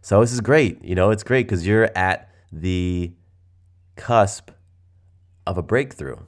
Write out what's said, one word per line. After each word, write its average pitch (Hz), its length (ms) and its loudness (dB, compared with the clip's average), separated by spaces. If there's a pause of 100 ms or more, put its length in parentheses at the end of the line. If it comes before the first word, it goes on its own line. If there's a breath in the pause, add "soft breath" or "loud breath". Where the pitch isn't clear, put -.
So 101 180 4
this 120 120 2
is 123 80 -4
great. 120 440 0
You 90 100 -4
know, 92 160 4
it's 104 140 -2
great 127 240 0
'cause 87 180 -2
you're 110 300 2
at 92 340 -2 (220 soft breath)
the 90 600 -4 (840)
cusp - 540 0 (960)
of 90 120 -6
a 87 40 -6
breakthrough. 107 640 -4